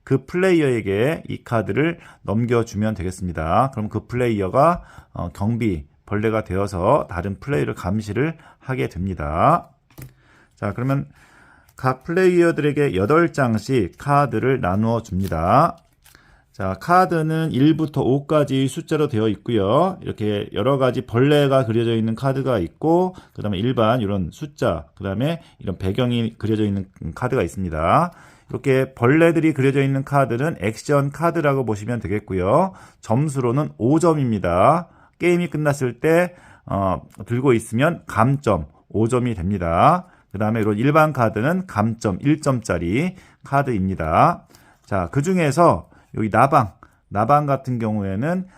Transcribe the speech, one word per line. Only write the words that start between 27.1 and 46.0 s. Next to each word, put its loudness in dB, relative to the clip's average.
카드가 -2
있습니다. 0
이렇게 0
벌레들이 4
그려져 2
있는 0
카드는 0
액션 0
카드라고 0
보시면 -4
되겠고요. 0
점수로는 -2
오 2
점입니다. 2
게임이 2
끝났을 -2
때, 2
어, 0
들고 2
있으면 0
감점 2
오 0
점이 0
됩니다. 2
그다음에 -2
이런 0
일반 2
카드는 0
감점 -2
일 0
점짜리 -2
카드입니다. 0
자, -4
그중에서 2